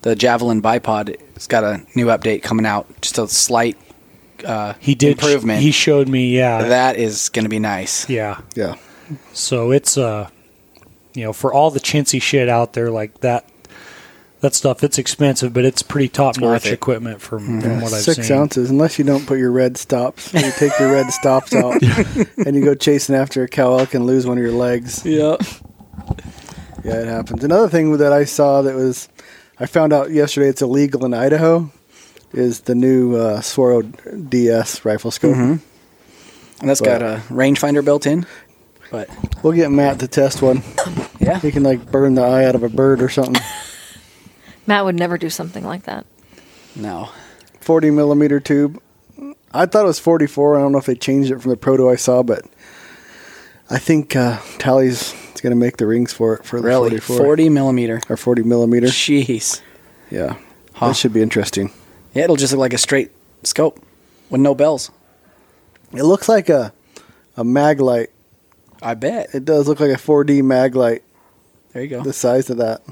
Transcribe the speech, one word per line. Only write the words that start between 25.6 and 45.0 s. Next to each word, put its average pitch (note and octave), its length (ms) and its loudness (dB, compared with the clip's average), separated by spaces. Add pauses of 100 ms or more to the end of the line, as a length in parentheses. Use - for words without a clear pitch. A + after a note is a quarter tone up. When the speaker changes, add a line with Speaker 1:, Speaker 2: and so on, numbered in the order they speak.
Speaker 3:
Yeah, A2+ 180 -4
it A#2 60 -6
happens. A2+ 360 -8
Another F#3 260 4
thing D#3 280 2
that C#3+ 160 4
I D3 120 4
saw C#3 360 2
that C3+ 140 -2
was, C3 340 -2 (500)
I B2 60 -4
found D#3 280 2
out C#3+ 180 2
yesterday C#3+ 380 2
it's C3 120 -2
illegal C3+ 440 0
in B2 80 -2
Idaho D#3 580 2 (640)
is B2 280 -2
the B2 140 -2
new, B2+ 400 4
uh, A2 240 0
Swaro B2 880 -2
D B2 200 2
S A2+ 360 -2
rifle G#2+ 260 -2
scope. C#3+ 240 0
Speaker 1:
Mm-hmm. - 1300 -6
And C#3 80 -4
that's C#3 120 0
Speaker 3:
But A2 180 2
Speaker 1:
got - 20 -4
a A2 280 -4
rangefinder C#3 540 0
built C#3+ 220 0
in. E3 200 0 (680)
But G#3+ 180 -10 (340)
Speaker 3:
we'll D#3+ 100 4
get D#3+ 180 2
Matt C#3 280 2
to C3 80 -6
test C#3 340 0
one. B2+ 200 2 (580)
Speaker 1:
Yeah. F3+ 200 0
Speaker 3:
He D3+ 120 -2
can, C#3 120 0
like, C3 280 0
burn C3+ 220 2
the B2+ 80 2
eye C3 240 4
out B2+ 100 2
of A#2 80 0
a A#2 60 -2
bird C3+ 320 2
or B2+ 80 0
something. B2+ 320 -2 (640)
Speaker 4:
<laughs> - 600 -18
Matt G3+ 180 2
would F3+ 100 0
never F3 220 -2